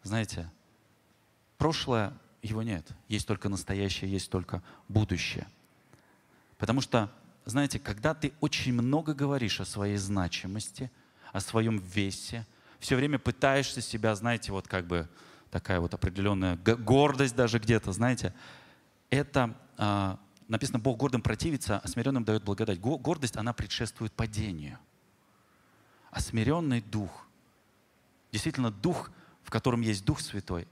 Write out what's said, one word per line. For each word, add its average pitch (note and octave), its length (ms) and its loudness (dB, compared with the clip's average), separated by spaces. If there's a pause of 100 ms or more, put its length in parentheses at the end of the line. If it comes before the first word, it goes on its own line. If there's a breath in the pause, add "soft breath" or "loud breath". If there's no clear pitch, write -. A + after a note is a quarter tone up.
Знаете, G2+ 480 -4 (1040)
прошлое, C3 560 2 (300)
его A2 180 -2
нет. G2+ 260 -4 (200)
Есть G#2+ 200 -2
только G2+ 220 -2
настоящее, G2 640 -2
есть F#2+ 180 -2
только F2+ 320 -2 (260 loud breath)
будущее. - 600 0 (1120 soft breath)
Потому B2 220 4
что, A2+ 300 2 (340)
знаете, C3+ 340 0
когда A2+ 340 -2
ты D3+ 260 -2
очень C3 340 0
много C#3+ 420 2
говоришь C#3 440 0
о F#2+ 60 -4
своей G2+ 320 -2
значимости, G2 960 -4 (420 loud breath)
о G2 60 -2
своем A2+ 400 0
весе, G2 680 -4 (340 loud breath)
все C3 180 2
время C#3+ 200 2
пытаешься C3+ 640 2
себя, A2 320 0
знаете, A2 380 -2
вот F#2+ 160 -4
как F#2 180 -2
бы E2+ 240 -2 (400 loud breath)
такая F#2 300 0
вот F2 160 -2
определенная F#2+ 600 0
г-, A2 180 4
гордость C3 600 4
даже A#2 220 4
где-то, G#2+ 360 2
знаете, A#2 380 0 (760 loud breath)
это, C3 460 2 (220)
а, G2+ 420 2 (280)
написано, A2+ 320 -2
«Бог A2+ 180 0
гордым B2 240 2
противится, A#2 580 0
а - 80 -8
смиренным B2 360 0
дает G#2+ 200 2
благодать». G2+ 360 0
Го-, C3 180 0
гордость, C#3 400 -2
она A2+ 160 -2
предшествует - 600 -4
падению. G2+ 640 -4 (1300 soft breath)
А - 120 -4
смиренный B2 600 2
дух, G#2 460 -6 (1040)
действительно B2 400 0
дух, D3 400 -2 (320 loud breath)
в - 60 -18
котором A#2 320 2
есть G#2 240 0
Дух - 160 2
Святой F2+ 500 -6